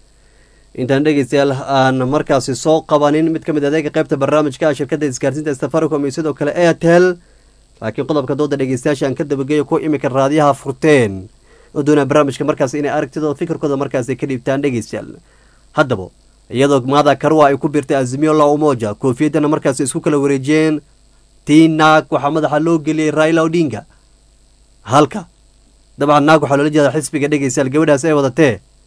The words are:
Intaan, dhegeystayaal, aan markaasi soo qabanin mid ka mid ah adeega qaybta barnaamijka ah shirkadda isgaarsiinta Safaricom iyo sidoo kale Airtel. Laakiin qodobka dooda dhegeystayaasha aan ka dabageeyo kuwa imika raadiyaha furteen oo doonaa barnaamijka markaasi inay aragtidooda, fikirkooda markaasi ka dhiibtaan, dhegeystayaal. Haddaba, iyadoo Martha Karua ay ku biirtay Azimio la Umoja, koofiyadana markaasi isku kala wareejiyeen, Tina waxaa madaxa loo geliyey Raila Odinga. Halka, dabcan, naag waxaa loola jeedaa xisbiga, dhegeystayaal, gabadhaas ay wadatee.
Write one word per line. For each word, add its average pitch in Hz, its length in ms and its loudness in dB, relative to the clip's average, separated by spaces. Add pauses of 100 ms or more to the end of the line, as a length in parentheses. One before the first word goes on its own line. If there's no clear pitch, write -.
(760)
Intaan, 135 260 0
dhegeystayaal, 143 480 0
aan 131 460 0 (120)
markaasi 139 460 -2
soo 160 260 2
qabanin 156 500 2
mid 156 120 -6
ka 160 100 -4
mid 147 100 -2
ah 143 40 0
adeega 147 220 -2
qaybta 156 280 -2
barnaamijka 147 520 0
ah 143 40 2
shirkadda 147 360 -4
isgaarsiinta 143 460 -4
Safaricom 151 500 -2
iyo 139 60 -4
sidoo 156 220 -4
kale 147 200 -4
Airtel. 175 640 2 (640)
Laakiin 113 260 -6
qodobka 143 300 -2
dooda 143 200 -2
dhegeystayaasha 135 500 -2
aan 127 80 -4
ka 165 80 -4
dabageeyo 143 420 -2
kuwa 160 160 -2
imika 147 280 -2
raadiyaha 139 440 2
furteen 123 760 0 (460)
oo 147 80 -2
doonaa 147 220 2
barnaamijka 143 400 0
markaasi 147 340 -2
inay 143 120 -4
aragtidooda, 147 460 -4
fikirkooda 156 400 -4
markaasi 135 380 -4
ka 151 120 -8
dhiibtaan, 135 340 -4
dhegeystayaal. 113 560 -6 (560)
Haddaba, 123 360 -2 (400)
iyadoo 135 360 2
Martha 143 300 2
Karua 147 340 2
ay 139 80 0
ku 156 120 -4
biirtay 143 280 -2
Azimio 139 360 0
la 151 120 4
Umoja, 143 480 0
koofiyadana 147 540 -2
markaasi 147 360 -2
isku 151 180 -6
kala 151 160 0
wareejiyeen, 143 640 0 (640)
Tina 156 640 4
waxaa 143 220 -2
madaxa 151 280 0
loo 165 200 0
geliyey 156 320 -2
Raila 160 340 2
Odinga. 160 400 -2 (960)
Halka, 143 460 0 (720)
dabcan, 143 280 2
naag 156 160 4
waxaa 139 160 0
loola 151 120 0
jeedaa 147 240 2
xisbiga, 147 340 -4
dhegeystayaal, 139 420 -2
gabadhaas 147 360 0
ay 156 80 0
wadatee. 139 460 0 (280)